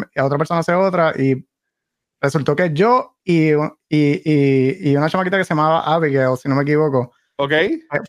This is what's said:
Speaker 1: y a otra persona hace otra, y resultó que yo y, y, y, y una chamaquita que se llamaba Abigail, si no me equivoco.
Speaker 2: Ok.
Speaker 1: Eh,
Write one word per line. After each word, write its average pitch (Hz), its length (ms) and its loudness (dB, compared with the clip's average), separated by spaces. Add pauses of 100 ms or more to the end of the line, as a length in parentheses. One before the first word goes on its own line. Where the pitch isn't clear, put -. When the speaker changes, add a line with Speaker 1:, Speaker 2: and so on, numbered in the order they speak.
(140)
Speaker 1:
y 147 60 -2
a 135 40 0
otra 139 140 -2
persona 165 220 -2
hace 165 140 -2
otra, 180 440 0
y 135 280 -2 (720)
resultó 143 340 -2
que 175 180 0
yo 226 520 0
y, 160 280 2
y, 147 60 2 (300)
y, 143 1000 2
y 139 60 2
una 151 140 0
chamaquita 185 280 -2
que 185 60 0
se 175 100 -4
llamaba 156 260 2 (140)
Abigail, 139 420 0
si - 120 -10
no 135 60 0
me 143 80 0
equivoco. 147 500 0 (240)
Speaker 2:
Ok. 139 160 -4
Speaker 1:
Eh, 202 300 0 (260)